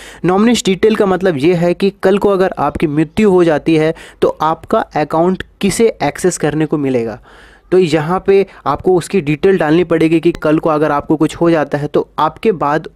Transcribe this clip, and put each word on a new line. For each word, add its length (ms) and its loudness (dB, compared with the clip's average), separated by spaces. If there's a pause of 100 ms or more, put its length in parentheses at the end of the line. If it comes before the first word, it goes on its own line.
(260)
नॉमिनीज 400 2
डिटेल 300 0
का 100 0
मतलब 320 0
ये 160 2
है 200 0
कि 200 -2 (100)
कल 140 2
को 120 0
अगर 280 0
आपकी 300 -2
मृत्यु 440 0
हो 120 4
जाती 320 2
है, 200 0 (260)
तो 200 0
आपका 380 -2
अकाउंट 640 -2 (180)
किसे 420 0
एक्सेस 340 -2
करने 280 -2
को 120 -2
मिलेगा। 420 -4 (520)
तो 60 2
यहाँ 500 0
पे 180 2 (200)
आपको 320 0
उसकी 240 -2
डिटेल 360 0
डालनी 260 2
पड़ेगी 360 0
कि 120 0
कल 280 0
को 100 -2
अगर 220 0
आपको 240 -2
कुछ 200 -2
हो 160 0
जाता 260 0
है, 100 -6
तो 220 -4 (100)
आपके 320 -2
बाद 440 -2